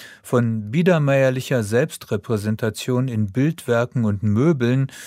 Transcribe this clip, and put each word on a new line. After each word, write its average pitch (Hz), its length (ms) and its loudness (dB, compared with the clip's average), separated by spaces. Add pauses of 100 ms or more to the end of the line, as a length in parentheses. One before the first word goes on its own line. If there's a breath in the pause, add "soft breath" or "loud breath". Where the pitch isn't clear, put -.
(220 loud breath)
Von 113 480 0
biedermeierlicher 139 960 2
Selbstrepräsentation 113 1400 -2
in 107 240 -2
Bildwerken 120 760 0
und 101 160 0
Möbeln, 127 720 2 (160 loud breath)